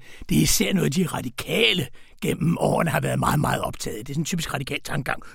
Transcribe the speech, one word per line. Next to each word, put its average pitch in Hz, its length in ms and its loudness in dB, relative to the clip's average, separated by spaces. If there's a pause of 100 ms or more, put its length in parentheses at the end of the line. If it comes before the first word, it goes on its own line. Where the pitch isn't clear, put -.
(280)
Det 147 100 4
er 156 40 8
især 180 300 4
noget, 151 240 2
de 180 100 4
radikale 180 800 0 (360)
gennem - 360 2
årene - 320 2
har - 100 0
været 135 180 0
meget, - 220 2
meget - 200 0
optaget. - 460 -6
Det - 20 -14
er 135 60 -8
sådan 160 60 -2
en 156 40 -2
typisk - 300 -4
radikal 139 300 -4
tankegang. - 380 -2 (120)